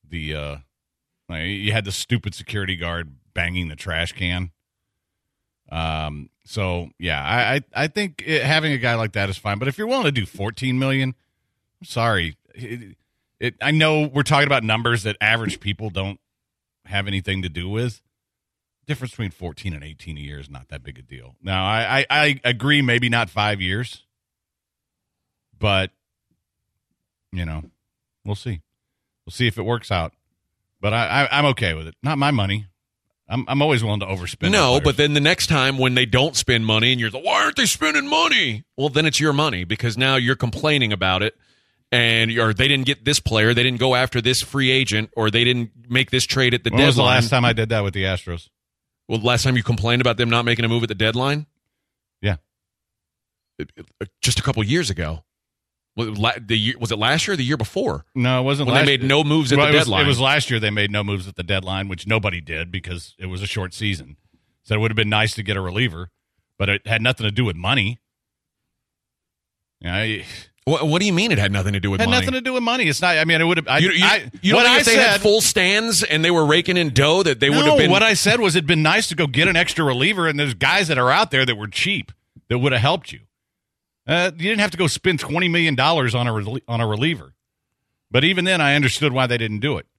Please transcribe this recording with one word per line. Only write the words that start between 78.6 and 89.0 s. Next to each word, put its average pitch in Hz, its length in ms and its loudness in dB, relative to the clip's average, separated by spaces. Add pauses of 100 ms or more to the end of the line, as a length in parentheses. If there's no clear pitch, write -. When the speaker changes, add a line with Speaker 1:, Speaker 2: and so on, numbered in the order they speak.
Speaker 1:
been 160 160 2
nice 190 240 2
to 170 80 -6
go 156 120 0
get 147 200 2
an 180 80 2
extra 165 300 0
reliever, 165 420 0
and 147 100 -2
there's 139 180 -2
guys 156 340 2
that 143 80 0
are 123 120 4
out 185 220 4
there 131 140 2
that 120 100 0
were 104 140 -10
cheap 127 420 -4 (380)
that 123 80 0
would 127 160 2
have 117 80 2
helped 156 320 0
you. 62 80 -20 (840)
Uh, 170 300 0
you 175 120 -4
didn't 214 100 0
have 208 100 2
to 165 80 -8
go 185 80 2
spend 160 340 0
twenty 170 280 -2
million 165 260 2
dollars 131 400 2
on 123 140 0
a 117 40 0
rel-, 110 360 -4
on 117 120 -4
a 117 60 2
reliever. 107 480 -2 (800)
But 131 120 6
even 180 220 4
then, 185 160 2
I 143 140 4
understood 143 360 2